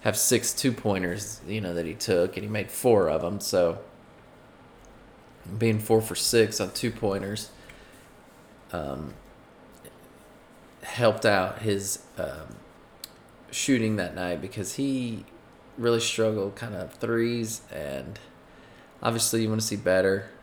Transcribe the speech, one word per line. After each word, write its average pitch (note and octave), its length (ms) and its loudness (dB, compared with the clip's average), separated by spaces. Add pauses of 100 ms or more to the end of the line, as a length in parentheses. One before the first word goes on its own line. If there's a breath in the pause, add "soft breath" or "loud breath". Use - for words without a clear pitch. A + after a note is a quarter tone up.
have A2 140 0
six - 380 2
two-pointers, G2 920 -2
you G#2+ 120 -4
know, F2 140 -6
that E2+ 100 -2
he D#2+ 100 -6
took, F#2 420 2
and - 80 -6
he G#2 40 -8
made G#2 220 -4
four G#2 400 6
of D#2 140 0
'em, G2 160 -4
so F2 400 2 (1800)
being A2 220 2
four A2 200 6
for A2 140 -4
six A2 460 2
on F#2 100 -2
two-pointers, G2+ 800 -2 (1200 loud breath)
um, D2 420 -6 (1700)
helped A#2 440 2
out F#2+ 320 2
his, G2+ 400 -2 (180)
um, D#2+ 400 -8 (920)
shooting A2 460 2
that F2 180 -4
night F2+ 260 -4
because F#2+ 360 -8
he C3 500 -4 (500)
really A#2 240 2
struggled G#2+ 560 0
kind A#2 180 -10
of F2+ 200 -8
threes, A#2 680 -2 (100)
and C#2+ 480 -8 (840 loud breath)
obviously A#2 400 0
you A2 80 2
wanna A2 100 2
see G#2+ 160 -2
better. F#2+ 540 4 (120)